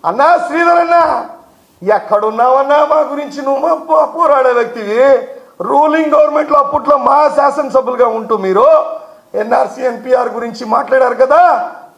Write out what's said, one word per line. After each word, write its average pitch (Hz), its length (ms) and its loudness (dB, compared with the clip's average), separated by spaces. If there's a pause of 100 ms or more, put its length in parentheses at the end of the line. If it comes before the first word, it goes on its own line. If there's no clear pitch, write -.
అన్నా 277 320 2
శ్రీధర్ 339 400 0
అన్న, 339 480 0 (680)
ఎక్కడున్నావన్నా? 254 880 0
మా 302 140 0
గురించి 285 420 -6
నువ్వు 269 260 -2
మా 330 60 0
పో-, 311 320 0
పోరాడే 285 460 0
వ్యక్తివి. 233 760 0 (340)
రూలింగ్ 302 520 0
గవర్నమెంట్లో 294 460 0
అప్పట్లో 285 380 0
మా 277 320 2
శాసనసభ్యులుగా 269 800 0
ఉంటూ 220 300 -4
మీరు 190 280 2 (680)
ఎన్ఆర్సీ, 254 460 -2
ఎన్పీఆర్ 254 460 -2
గురించి 233 380 -10
మాట్లాడారు 247 480 0
కదా 294 580 2 (260)